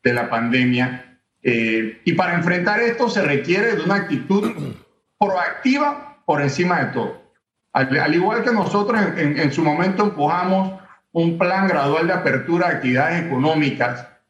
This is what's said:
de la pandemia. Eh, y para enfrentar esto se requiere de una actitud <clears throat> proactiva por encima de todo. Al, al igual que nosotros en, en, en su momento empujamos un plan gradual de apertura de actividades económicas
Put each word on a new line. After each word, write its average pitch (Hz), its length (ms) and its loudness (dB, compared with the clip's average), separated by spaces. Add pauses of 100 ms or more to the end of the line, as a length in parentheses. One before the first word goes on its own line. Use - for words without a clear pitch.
de 123 100 2
la 120 160 -2
pandemia. 123 880 0 (240)
Eh, 113 640 -2
y 170 100 0
para 175 220 0
enfrentar 175 460 0
esto 233 280 0
se 196 140 0
requiere 175 540 0
de 156 60 -4
una 190 120 0
actitud 190 560 0
<clears throat> - 680 -14
proactiva 202 1040 0
por 143 160 0
encima 170 420 0
de 107 80 -4
todo. 98 300 -6 (520)
Al, 131 240 0
al 156 160 2
igual 208 300 2
que 247 80 2
nosotros 208 500 0
en, 175 160 -2
en, 147 220 0
en 151 140 0
su 165 100 0
momento 185 400 0
empujamos 190 760 0 (320)
un 170 260 0
plan 190 300 2
gradual 160 400 2
de 185 60 0
apertura 170 540 0
de - 80 0
actividades 156 500 0
económicas 151 800 0 (220)